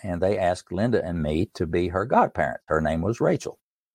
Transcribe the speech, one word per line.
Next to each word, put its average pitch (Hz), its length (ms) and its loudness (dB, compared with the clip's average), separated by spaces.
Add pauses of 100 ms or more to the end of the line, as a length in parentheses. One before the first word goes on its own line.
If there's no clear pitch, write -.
and 87 200 -4
they 95 160 2
asked 90 340 -2
Linda 101 320 0
and 85 180 -4
me 78 320 0
to 87 120 -2
be 87 220 0
her 92 160 -2
godparents. 135 640 0
Her 78 140 2
name 80 220 0
was 110 180 -2
Rachel. - 380 0 (360)